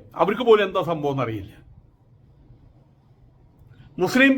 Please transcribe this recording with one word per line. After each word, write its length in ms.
അവർക്ക് 260
പോലും 200
എന്താ 200
സംഭവം 280
എന്നറിയില്ല. 380
മുസ്ലിം 360